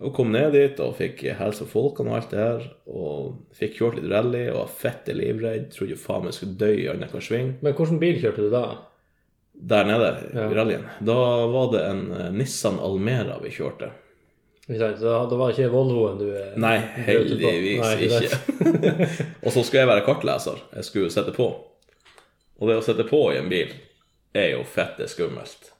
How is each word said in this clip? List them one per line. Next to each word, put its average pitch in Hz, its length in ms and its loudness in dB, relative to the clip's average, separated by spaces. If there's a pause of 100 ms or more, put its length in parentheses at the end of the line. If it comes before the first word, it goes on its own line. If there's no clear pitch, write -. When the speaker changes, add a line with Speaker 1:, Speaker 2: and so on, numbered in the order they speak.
Speaker 1:
Og 131 140 -6
kom 123 180 2
ned 143 200 4
dit, 143 280 4
og - 160 -2
fikk - 240 -4 (160)
helse 104 280 -4
på - 60 -10
folkene 123 400 0
og 113 60 0
alt 113 140 -6
det 101 80 -4
her, 117 240 0 (240)
og 73 560 -8 (120)
fikk - 240 -6
kjørt 117 220 0
litt 82 120 -4
rally, 120 380 0
og - 60 -2
var 110 120 -4
fette - 460 -6
livredd, 113 580 -4
trodde - 180 -6
jo - 60 -8
faen 92 280 -6
jeg 87 100 -6
skulle 92 240 -8
dø 107 160 4
i 90 140 0
annenhver - 340 -6
sving. 127 300 -2 (100)
Speaker 2:
Men 143 120 2
hvordan 160 260 2
bil 165 200 2
kjørte 107 160 0
du 104 140 2
da? 120 140 2 (880)
Speaker 1:
Der 104 300 2
nede, 107 500 2
Speaker 2:
Ja. 107 160 -2
Speaker 1:
i 101 40 0
rallyen. 107 300 0 (160)
Da 117 460 4
var 127 260 2
det 98 160 2
en, 95 240 -4
eh, 90 200 -6
Nissan 107 480 -2
Almera 98 600 -2
vi - 100 -8
kjørte. - 400 -8 (760)
Speaker 2:
Ikke 113 100 -4
sant, 107 200 0
så 110 60 -2
da, 117 260 2
da 123 60 2
var 123 160 2
ikke 127 180 2
Volvoen 120 480 2
du, 101 160 -2
eh, 98 220 -8
Speaker 1:
Nei, 113 220 2
Speaker 2:
du 113 260 -6
prøvde 104 360 4
på? 82 100 2
Speaker 1:
heldigvis 95 300 0
Speaker 2:
Nei, 113 160 2
ikke 113 320 2
sant. - 200 -2
Speaker 1:
ikke. 165 840 2
<laughs> - 100 -12
Og 117 80 2
så 123 120 4
skulle 135 200 4
jeg 127 40 6
være 104 160 6
kartleser, - 540 0 (160)
jeg 104 100 -8
skulle 95 260 0
sette 98 240 -2
på. 120 140 2 (1120)
Og 104 80 2
det 113 100 4
å 110 40 0
sette 113 260 2
på 135 240 4
i 69 60 0
en 73 100 -4
bil 90 200 0 (680)
er 92 180 2
jo 64 120 -4
fette - 440 -4
skummelt. - 720 -8